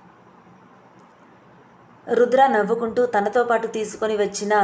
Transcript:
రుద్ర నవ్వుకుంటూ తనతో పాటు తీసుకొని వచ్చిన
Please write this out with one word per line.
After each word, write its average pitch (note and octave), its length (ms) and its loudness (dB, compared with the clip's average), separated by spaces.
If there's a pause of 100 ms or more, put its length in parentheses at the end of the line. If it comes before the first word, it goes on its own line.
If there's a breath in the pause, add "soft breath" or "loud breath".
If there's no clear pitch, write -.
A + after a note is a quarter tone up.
(2000)
రుద్ర B3 400 4
నవ్వుకుంటూ A3+ 600 0
తనతో G#3 380 0
పాటు A3+ 220 -2
తీసుకొని A3 500 -6
వచ్చిన G3+ 480 -2